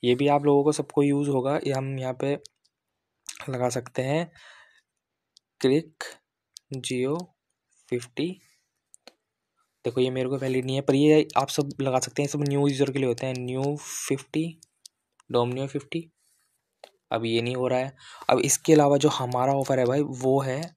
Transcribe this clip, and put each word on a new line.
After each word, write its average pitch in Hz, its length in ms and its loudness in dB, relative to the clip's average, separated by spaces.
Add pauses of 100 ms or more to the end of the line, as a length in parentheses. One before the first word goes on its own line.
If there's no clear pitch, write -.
ये 123 120 4
भी 143 120 0
आप 143 180 4
लोगों 143 180 6
को 151 80 2
सबको 147 320 0
यूज़ 143 260 0
होगा, 139 380 0
ये 139 60 -2
हम 135 260 -4
यहाँ 131 140 -6
पे 135 200 -4 (1160)
लगा 123 200 -2
सकते 123 320 -6
हैं, 156 300 -2 (1300)
क्रिक 147 420 0 (720)
जियो 131 440 -4 (720)
फिफ्टी। 131 400 -4 (1600)
देखो 123 160 -2
ये 127 80 2
मेरे 127 200 -4
को 139 80 -4
वैलिड 131 280 -2
नहीं 131 100 -2
है, 135 60 -2
पर 139 140 2
ये 151 320 6 (100)
आप 135 120 0
सब 143 200 -2 (120)
लगा 131 180 0
सकते - 220 -6
हैं, 143 80 -2
सब 147 140 -4
न्यू 143 240 0
यूज़र 139 240 0
के 135 80 -4
लिए 135 80 0
होते 120 180 -2
हैं। 131 120 -4
न्यू 131 380 -4
फिफ्टी, 151 840 -6 (680)
Domino 123 380 0
फिफ्टी। 165 440 -8 (1000)
अब 113 140 -2
ये 113 160 0
नहीं 123 140 -4
हो 127 120 -2
रहा 127 120 0
है। 135 140 -6 (360)
अब - 100 6
इसके - 340 2
अलावा 143 240 6
जो 143 120 4
हमारा 127 440 0
ऑफर 135 260 0
है 127 60 4
भाई, 135 160 2
वो 131 400 0
है 135 200 -4 (160)